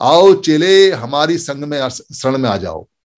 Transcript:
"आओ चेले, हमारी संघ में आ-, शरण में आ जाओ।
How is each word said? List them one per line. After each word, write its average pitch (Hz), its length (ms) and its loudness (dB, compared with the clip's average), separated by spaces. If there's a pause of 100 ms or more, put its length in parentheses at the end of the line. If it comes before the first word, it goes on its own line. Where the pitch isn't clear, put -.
"आओ 175 340 6
चेले, 185 560 2
हमारी 147 480 -4
संघ 143 260 -10
में 147 160 -6
आ-, 131 80 -4
शरण - 500 -6
में 127 120 -2
आ 101 60 -2
जाओ। 85 300 -10 (320)